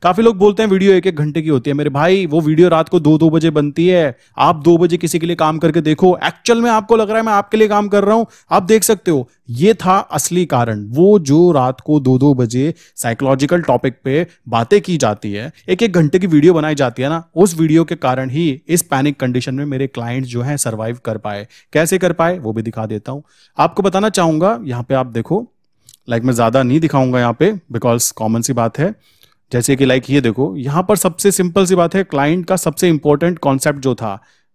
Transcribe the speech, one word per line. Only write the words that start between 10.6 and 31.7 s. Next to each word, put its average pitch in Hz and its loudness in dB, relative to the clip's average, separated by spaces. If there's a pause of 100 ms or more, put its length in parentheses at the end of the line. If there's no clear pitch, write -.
वो 185 4
जो 160 4
रात 131 0
को 151 0
दो 127 2
दो 139 4
बजे 127 -2 (220)
साइकोलॉजिकल 135 0
टॉपिक 127 -2
पे 151 -2 (220)
बातें 117 2
की 180 -2
जाती 107 -2
है, 113 -10 (180)
एक 185 0
एक 208 0
घंटे 170 2
की 196 -2
वीडियो 160 6
बनाई 156 -2
जाती 127 -2
है 139 -2
ना, 165 -4 (120)
उस 170 2
वीडियो 160 2
के 160 -6
कारण 131 -4
ही 139 -4
इस 175 0
पैनिक 139 -2
कंडीशन 127 -4
में 143 -6
मेरे 135 -4
क्लाइंट्स 123 -8
जो 120 -6
हैं 143 -4
सर्वाइव 113 -6
कर 110 -6
पाए। 104 -10 (260)
कैसे 165 0
कर 170 0
पाए 170 -2
वो 110 -6
भी 113 -4
दिखा 110 -8
देता 107 -10
हूं। 143 -12 (360)
आपको 170 0
बताना 196 0
चाहूंगा, 180 0
यहाँ 120 -8
पे 135 -2
आप 127 0
देखो, 123 -6 (580)
लाइक, 117 -2
मैं 127 0
ज्यादा 117 2
नहीं 127 0
दिखाऊंगा 131 0
यहाँ 120 0
पे, 180 0 (200)
because 117 -2
कॉमन 113 -4
सी - -4
बात 117 -2
है। 190 -2 (580)
जैसे 127 0
कि, 135 2
लाइक, 127 2
ये 139 2
देखो, 131 -2
यहाँ 143 -4
पर 214 2
सबसे 190 0
सिंपल 180 0
सी 185 0